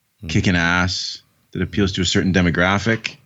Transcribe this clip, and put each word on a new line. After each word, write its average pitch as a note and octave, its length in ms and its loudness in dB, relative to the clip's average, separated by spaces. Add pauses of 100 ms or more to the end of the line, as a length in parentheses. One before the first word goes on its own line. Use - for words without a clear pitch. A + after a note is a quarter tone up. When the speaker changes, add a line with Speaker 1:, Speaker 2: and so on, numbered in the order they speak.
(220)
Speaker 1:
Hmm. F#2 60 -12
Speaker 2:
kicking F2 300 2
ass F2 640 0 (300)
that F2+ 100 -6
appeals F#2 320 -2
to F#2+ 80 -4
a F2 40 0
certain F#2 280 0
demographic. F#2 800 0 (100)